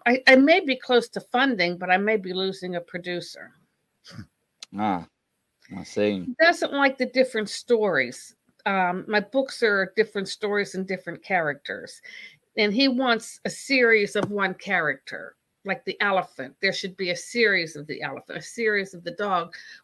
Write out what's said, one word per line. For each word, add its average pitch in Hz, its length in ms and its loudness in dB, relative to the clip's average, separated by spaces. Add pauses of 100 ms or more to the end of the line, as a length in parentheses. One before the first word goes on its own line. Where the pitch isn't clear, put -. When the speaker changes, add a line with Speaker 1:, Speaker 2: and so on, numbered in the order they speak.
Speaker 1:
I, 254 220 4
I 262 80 12
may 311 240 8
be 262 160 0
close 240 320 2
to 190 120 -8
funding, 214 560 2
but 185 140 -2
I 185 60 6
may 208 200 2
be 185 160 -4
losing 190 440 -4
a 170 40 -4
producer. 175 720 -8 (1300)
Speaker 2:
Ah, 95 260 0 (720)
I 90 60 -10
see. 104 380 0
Speaker 1:
He 240 200 -8
doesn't 339 320 2
like 269 240 2
the 254 100 -2
different 247 420 0
stories. 185 880 0 (300)
Um, 185 420 0
my 214 120 2
books 269 420 -2
are 196 340 2
different 202 320 0
stories 202 480 -4
and 190 100 -6
different 185 380 -8
characters. 151 760 -4 (560)
And 208 160 2
he 269 140 4
wants 247 600 0
a 180 40 -4
series 226 640 2
of 202 160 0
one 196 240 -2
character, 160 800 -4 (300)
like - 200 -6
the 190 160 -6
elephant. 180 600 -2
There 190 120 2
should 185 240 -8
be 180 140 -4
a 175 60 -4
series 190 600 0
of 147 100 -12
the 151 160 -10
elephant, 139 360 -10
a 151 40 -10
series 208 520 -4
of 170 100 -18
the 170 80 -8
dog. 190 420 -2 (300)